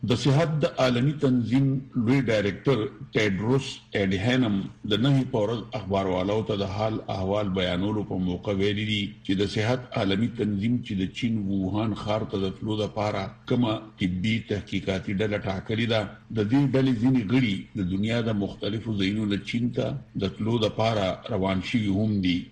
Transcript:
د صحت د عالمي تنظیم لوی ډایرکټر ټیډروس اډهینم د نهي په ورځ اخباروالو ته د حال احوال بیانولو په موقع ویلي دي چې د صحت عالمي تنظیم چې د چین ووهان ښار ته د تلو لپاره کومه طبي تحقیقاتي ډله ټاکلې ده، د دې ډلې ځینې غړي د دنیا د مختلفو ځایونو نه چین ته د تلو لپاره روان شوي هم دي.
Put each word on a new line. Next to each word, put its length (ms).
د 100
صحت 320
د 180
عالمي 400
تنظیم 420
لوی 240
ډایرکټر 560
ټیډروس 500
اډهینم 520
د 140
نهي 260
په 140
ورځ 180
اخباروالو 580
ته 120
د 140
حال 240
احوال 420
بیانولو 540
په 160
موقع 320
ویلي 320
دي 100
چې 160
د 140
صحت 460
عالمي 360
تنظیم 480
چې 160
د 160
چین 300
ووهان 560
ښار 320
ته 80
د 160
تلو 240
لپاره 400
کومه 220
طبي 340
تحقیقاتي 680
ډله 240
ټاکلې 460
ده، 80
د 20
دې 100
ډلې 180
ځینې 180
غړي 220
د 100
دنیا 380
د 160
مختلفو 560
ځایونو 320
نه 80
چین 160
ته 100
د 160
تلو 160
لپاره 680
روان 380
شوي 260
هم 300
دي. 100